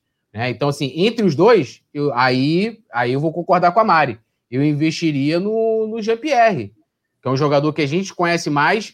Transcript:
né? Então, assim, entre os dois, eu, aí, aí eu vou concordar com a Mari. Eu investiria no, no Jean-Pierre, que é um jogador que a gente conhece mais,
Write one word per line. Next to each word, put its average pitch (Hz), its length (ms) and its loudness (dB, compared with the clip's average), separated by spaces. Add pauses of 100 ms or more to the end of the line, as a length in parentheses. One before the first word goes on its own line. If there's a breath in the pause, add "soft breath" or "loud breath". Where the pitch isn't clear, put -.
(320)
né? 117 180 -6
Então, 143 200 -2
assim, 139 260 -4
entre 220 300 0
os 156 100 2
dois, 180 460 2 (120)
eu, 143 200 -2
aí, 135 680 0 (140)
aí 123 200 -2
eu 135 60 -2
vou 156 140 -2
concordar 175 380 2
com 196 80 2
a 220 40 4
Mari. 156 360 2 (320)
Eu 127 120 -2
investiria 151 760 0
no, 220 480 -2
no 226 140 -8
Jean-Pierre, 226 720 0 (480)
que - 60 -8
é 123 40 -2
um 135 60 0
jogador 143 360 2
que 156 80 -4
a 143 60 0
gente 185 260 -4
conhece 170 360 -2
mais, 160 440 0